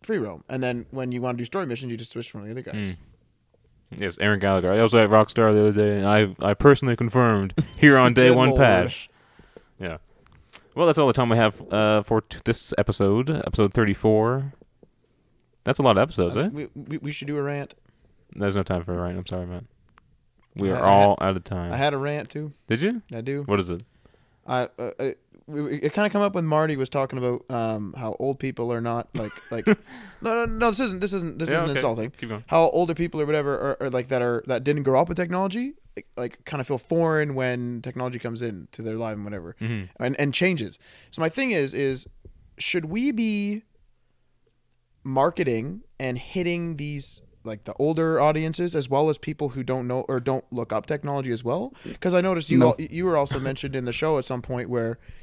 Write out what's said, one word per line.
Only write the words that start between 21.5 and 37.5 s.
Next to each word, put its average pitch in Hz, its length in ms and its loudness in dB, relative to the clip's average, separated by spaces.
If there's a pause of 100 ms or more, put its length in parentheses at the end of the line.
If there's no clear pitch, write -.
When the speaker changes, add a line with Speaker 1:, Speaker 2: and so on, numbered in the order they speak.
Speaker 1:
I 117 40 -4
had 143 160 0
a 139 60 -4
rant, 147 320 -6
too. 151 240 -10 (140)
Speaker 2:
Did 117 120 0
you? 214 220 -2 (120)
Speaker 1:
I 113 60 -8
do. 139 220 -6
Speaker 2:
What 101 180 2
is 87 80 -4
it? 87 140 -6 (640)
Speaker 1:
I, 127 220 -2 (100)
uh, 120 200 -8
it, 135 200 -6 (280)
we, 147 160 -8
we, 143 120 -4
it 147 180 -4
kinda 208 180 0
come 202 120 0
up 202 120 -2
when 170 120 -2
Marty 156 300 0
was 131 120 -4
talking 135 300 -4
about, 123 320 -4
um, 110 460 -4
how 113 220 -8
old 135 200 -2
people 123 340 -6
are 117 80 -2
not, 117 340 -4
like, 107 180 -6 (100)
Speaker 2:
<laughs> - 80 -20
Speaker 1:
like, 117 160 -4
no, 214 80 6 (480)
no, 233 240 -2
no, 226 240 2
this 208 100 -4
isn't, 190 200 -2
this 190 120 -4
isn't, 170 260 -6
this 160 120 -4
Speaker 2:
Yeah, 147 60 2
Speaker 1:
isn't 165 140 0
Speaker 2:
okay. 139 80 -2
Speaker 1:
insulting. 117 340 -2
Speaker 2:
Keep - 180 -12
going. 110 180 -8
Speaker 1:
How 165 220 4
older 165 240 0
people 165 260 -4
or 147 60 0
whatever 143 280 0
are, - 280 -4
are, 135 80 -4
like, 127 180 -4
that 127 140 0
are, 120 240 -2
that 127 180 -4
didn't 147 200 0
grow 131 160 4
up 170 80 2
with 170 80 -4
technology, 185 580 -4 (220)
like, - 100 -14 (100)
like, 123 280 -10
kinda 139 200 -8
feel 135 140 -4
foreign 160 580 0
when 123 460 -4